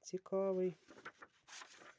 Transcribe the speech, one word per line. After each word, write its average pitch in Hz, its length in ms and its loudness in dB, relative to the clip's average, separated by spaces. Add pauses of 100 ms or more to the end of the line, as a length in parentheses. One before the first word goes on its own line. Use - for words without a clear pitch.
цікавий. 185 760 2 (1200)